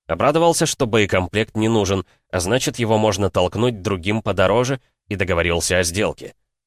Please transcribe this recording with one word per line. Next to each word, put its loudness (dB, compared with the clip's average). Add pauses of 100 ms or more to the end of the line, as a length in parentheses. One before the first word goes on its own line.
Обрадовался, 2
что -2
боекомплект 0
не 2
нужен, 2 (260)
а -2
значит, -2
его 2
можно 0
толкнуть 0
другим -2
подороже, 0 (280)
и -6
договорился 0
о 2
сделке. -4 (320)